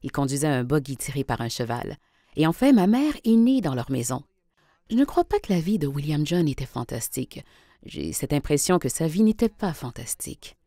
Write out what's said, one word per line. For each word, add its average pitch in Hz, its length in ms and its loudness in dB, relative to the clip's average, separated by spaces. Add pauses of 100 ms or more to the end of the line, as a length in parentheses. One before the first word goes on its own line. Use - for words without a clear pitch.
Il 135 100 -8
conduisait 139 360 -2
un 127 160 0
buggy 135 320 -2
tiré 135 280 -6
par 123 160 -4
un 117 80 -4
cheval. 117 480 -6 (400)
Et 151 100 4
enfin, 254 260 4
ma 196 140 8
mère 269 280 2 (100)
est 226 120 4
née 247 240 4
dans 156 140 -2
leur 123 160 -4
maison. 127 320 -4 (680)
Je 220 60 0
ne 262 80 6
crois 349 200 0
pas 415 140 0
que 285 140 -2
la 175 80 2
vie 190 180 0
de 143 80 -2
William 147 400 -2
John 170 220 2
était 135 180 -4
fantastique. - 800 -8 (400)
J'ai 147 280 -8
cette - 200 -4
impression 147 460 2
que 139 100 -2
sa 160 180 -2
vie 165 160 0
n'était 220 260 2
pas 196 240 -4
fantastique. - 840 -12 (100)